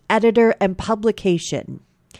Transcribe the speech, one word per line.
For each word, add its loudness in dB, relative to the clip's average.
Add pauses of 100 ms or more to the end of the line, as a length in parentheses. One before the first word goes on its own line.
(100)
editor, 4
and 0
publication." -4 (400)